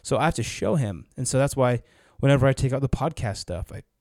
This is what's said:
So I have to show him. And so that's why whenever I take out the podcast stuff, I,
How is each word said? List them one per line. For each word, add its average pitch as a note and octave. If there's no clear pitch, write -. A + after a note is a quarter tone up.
So -
I C#3+
have D#3+
to A#2
show G3
him. G2+
And B2+
so C3
that's C#3
why B2
whenever C#3
I C3
take B2
out C3+
the C3
podcast C3+
stuff, -
I, G2+